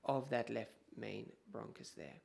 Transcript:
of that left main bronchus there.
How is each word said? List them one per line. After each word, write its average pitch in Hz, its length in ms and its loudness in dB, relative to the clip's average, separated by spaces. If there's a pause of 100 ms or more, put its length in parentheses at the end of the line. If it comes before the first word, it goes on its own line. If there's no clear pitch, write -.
of 135 260 4
that 120 180 6
left 113 240 0 (240)
main 104 320 -4 (240)
bronchus - 420 -8
there. 71 300 -10